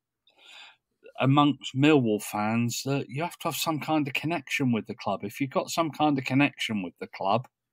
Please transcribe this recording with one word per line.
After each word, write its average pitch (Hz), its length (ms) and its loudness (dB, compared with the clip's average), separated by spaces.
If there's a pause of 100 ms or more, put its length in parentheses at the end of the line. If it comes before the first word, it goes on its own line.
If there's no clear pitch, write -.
(1200)
amongst 139 560 2
Millwall 131 460 6
fans 113 640 -2
that 139 220 -2
you 143 160 -6
have 170 160 -6
to - 80 -4
have 151 80 -4
some 160 240 -2
kind 156 280 0
of 139 60 -10
connection 147 600 -2
with 104 140 0
the 101 80 -10
club. 98 280 -6
If - 160 -8
you've 135 100 -4
got - 200 -2
some 165 220 -2
kind 151 260 0
of 131 80 -4
connection 131 580 0
with 82 160 -10
the - 80 -10
club, 101 400 -2 (260)